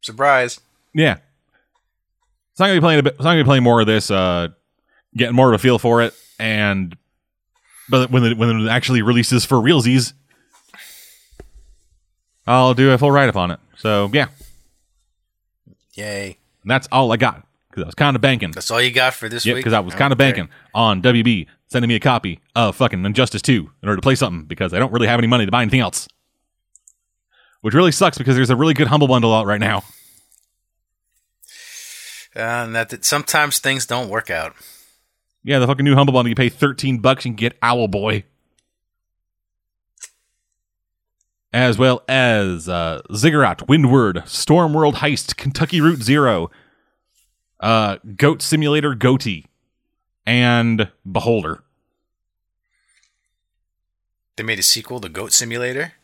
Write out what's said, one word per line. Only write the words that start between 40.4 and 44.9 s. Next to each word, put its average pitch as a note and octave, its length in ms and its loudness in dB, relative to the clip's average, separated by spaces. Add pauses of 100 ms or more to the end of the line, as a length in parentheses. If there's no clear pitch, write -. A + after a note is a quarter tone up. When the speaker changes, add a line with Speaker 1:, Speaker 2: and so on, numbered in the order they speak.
Speaker 2:
As A#2 240 0
well B2+ 320 2
as, G#2 600 0
uh, E2 340 -6 (120)
Ziggurat, B2+ 540 0
Windward, B2+ 580 4
Stormworld D3+ 680 0